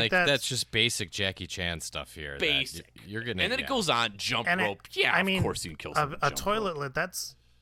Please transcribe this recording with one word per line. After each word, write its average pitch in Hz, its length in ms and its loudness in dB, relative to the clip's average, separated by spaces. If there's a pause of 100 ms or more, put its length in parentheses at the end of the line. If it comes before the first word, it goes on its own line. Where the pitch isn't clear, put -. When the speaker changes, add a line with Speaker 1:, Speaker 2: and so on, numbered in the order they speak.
Speaker 1:
like, 113 80 4
Speaker 2:
that's 180 180 4
Speaker 1:
that's 139 180 2
just - 220 -2
basic 110 400 2
Jackie 95 380 -2
Chan 85 340 -4
stuff - 320 -8
here. 71 240 -8
that - 100 0
y-, 143 120 2
Speaker 3:
Basic. 82 260 -6 (220)
Speaker 1:
you're 110 160 -6
gonna, 117 180 -2
Speaker 3:
And 202 100 2
then 254 60 0
Speaker 1:
yeah. 269 80 -4
Speaker 3:
it - 40 -6
goes 226 200 2
on, 117 280 2
jump 113 300 0
Speaker 2:
And 175 140 2
it, 185 40 2
Speaker 3:
rope. - 160 -4 (100)
Yeah, - 220 2
Speaker 2:
I 175 80 6
Speaker 3:
of 190 40 2
Speaker 2:
mean, 190 160 2
Speaker 3:
course - 240 0
you 85 60 -8
can 80 60 -12
kill - 160 -8
Speaker 2:
a, - 20 -4
Speaker 3:
someone 151 160 2
with - 120 -8
Speaker 2:
a 143 60 4
Speaker 3:
jump - 100 0
Speaker 2:
toilet 208 340 0
Speaker 3:
rope. 147 80 -6
Speaker 2:
lid, 135 120 -4
that's, - 420 -4 (260)